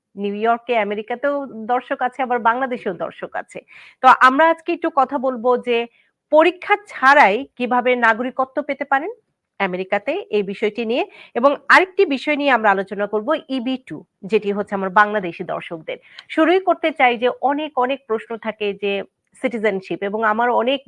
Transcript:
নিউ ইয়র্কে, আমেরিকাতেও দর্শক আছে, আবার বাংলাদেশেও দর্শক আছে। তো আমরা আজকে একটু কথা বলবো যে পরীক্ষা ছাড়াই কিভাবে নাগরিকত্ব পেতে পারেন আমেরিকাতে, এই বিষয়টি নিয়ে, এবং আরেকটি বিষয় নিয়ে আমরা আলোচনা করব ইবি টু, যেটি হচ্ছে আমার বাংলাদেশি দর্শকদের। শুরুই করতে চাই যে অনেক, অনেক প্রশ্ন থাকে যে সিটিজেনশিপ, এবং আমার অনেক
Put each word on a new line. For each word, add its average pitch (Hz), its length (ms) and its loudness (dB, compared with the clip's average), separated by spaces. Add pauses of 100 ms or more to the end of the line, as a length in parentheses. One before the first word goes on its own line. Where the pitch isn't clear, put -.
(160)
নিউ 202 200 -4
ইয়র্কে, 233 420 -2
আমেরিকাতেও 240 680 -4
দর্শক 240 560 -6
আছে, 247 220 -4
আবার 240 160 -2
বাংলাদেশেও 233 540 -2
দর্শক - 420 -10
আছে। - 240 -12 (420)
তো 262 60 4
আমরা 269 420 6
আজকে 330 240 -2
একটু 330 220 -4
কথা 269 220 0
বলবো 247 400 -2
যে 233 300 -2 (420)
পরীক্ষা 349 480 2 (100)
ছাড়াই 262 680 4
কিভাবে 247 400 0
নাগরিকত্ব 247 680 0
পেতে 285 220 -6
পারেন 285 280 -2 (480)
আমেরিকাতে, 190 540 -4
এই 214 300 -4
বিষয়টি 208 420 -4
নিয়ে, 247 220 -2 (260)
এবং 269 220 2 (140)
আরেকটি 370 360 4
বিষয় 285 300 -2
নিয়ে 285 160 0
আমরা 220 200 4
আলোচনা 196 360 -2
করব 214 280 -2 (140)
ইবি 262 280 -4
টু, - 260 -14 (200)
যেটি 202 280 0
হচ্ছে 202 240 -6
আমার 190 140 -4
বাংলাদেশি 202 540 0
দর্শকদের। 160 540 -10 (320)
শুরুই 330 300 2
করতে 339 320 0
চাই 247 260 2
যে 240 120 0 (120)
অনেক, 285 380 -2
অনেক 262 280 -2
প্রশ্ন 220 300 -6
থাকে 208 360 -6
যে 196 300 -4 (380)
সিটিজেনশিপ, 196 640 -4
এবং 208 200 -4
আমার 226 260 0
অনেক 247 380 0